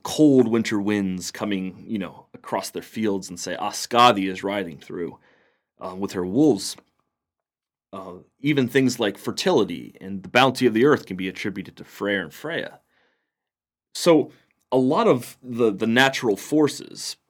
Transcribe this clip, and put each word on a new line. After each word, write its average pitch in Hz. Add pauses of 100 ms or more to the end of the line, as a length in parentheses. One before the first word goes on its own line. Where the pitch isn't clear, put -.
cold 135
winter 110
winds 98
coming, 98
you 110
know, 90
across -
their 90
fields 101
and 90
say, 90
"Ah, 104
Skadi 117
is 92
riding 98
through, - (600)
uh, 92
with 95
her 90
wolves." 113 (1160)
Uh, 92 (200)
even 139
things 131
like 101
fertility 95
and 95
the -
bounty 127
of 110
the 117
earth 143
can 95
be 92
attributed 92
to -
Freyr 101
and 76
Freya. - (1120)
So - (400)
a 127
lot 151
of 127
the, 117
the 98
natural 123
forces, - (120)